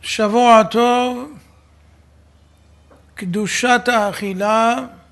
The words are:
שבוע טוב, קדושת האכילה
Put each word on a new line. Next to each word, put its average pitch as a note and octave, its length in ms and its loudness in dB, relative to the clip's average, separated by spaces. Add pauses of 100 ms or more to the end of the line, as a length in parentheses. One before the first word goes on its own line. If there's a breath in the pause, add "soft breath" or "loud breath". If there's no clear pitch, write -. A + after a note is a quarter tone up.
(160)
שבוע A3+ 460 4
טוב, B3 680 -2 (1800)
קדושת G#3+ 760 -2
האכילה G#3+ 960 -2 (260)